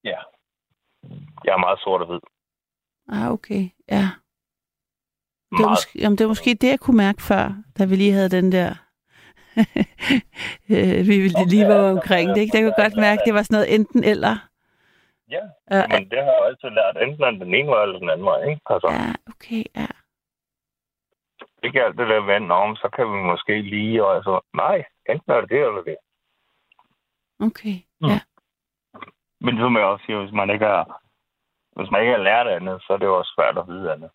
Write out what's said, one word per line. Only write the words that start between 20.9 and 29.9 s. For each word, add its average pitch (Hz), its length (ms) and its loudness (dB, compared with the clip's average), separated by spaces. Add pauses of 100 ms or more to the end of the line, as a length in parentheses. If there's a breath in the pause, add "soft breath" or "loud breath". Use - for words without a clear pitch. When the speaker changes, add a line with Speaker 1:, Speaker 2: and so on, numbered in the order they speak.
Speaker 1:
Ikke 131 200 0
alt 101 140 -2
det 120 100 -2
der 107 140 2 (100)
vand 101 200 0
om, 104 240 2
så - 200 -6
kan 123 160 -2
vi 101 60 -4 (140)
måske 104 300 -2
lige... 104 440 -2
Og 95 100 2
altså, 95 240 -2 (140)
nej, 156 300 -2 (260)
enten 151 220 -4
er 120 100 2
det 101 80 -12
det, 120 80 -2 (100)
eller 101 220 -6
det. 78 80 -10 (1400)
Speaker 2:
Okay, 214 360 -4 (260)
Speaker 1:
Mm. 156 60 0
Speaker 2:
ja. 208 120 2 (1200)
Speaker 1:
Men 120 160 -2
som 120 180 0
jeg 107 100 4
også 101 200 -2